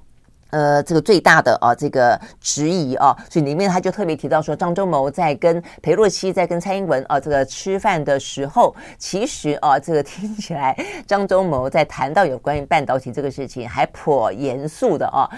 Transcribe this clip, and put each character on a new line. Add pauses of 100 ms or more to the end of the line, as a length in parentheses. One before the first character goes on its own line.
(520)
呃，
这
个
最
大
的，
啊，
这
个 (220)
质
疑
啊， (140)
所
以
里
面
他
就
特
别
提
到
说，
张
忠
谋
在
跟 (180)
裴
洛
西
在
跟
蔡
英
文，
啊，
这
个
吃
饭
的
时
候， (220)
其
实， (100)
啊，
这
个
听
起
来 (300)
张
忠
谋
在
谈
到
有
关
于
半
导
体
这
个
事
情
还
颇
严
肃
的
啊。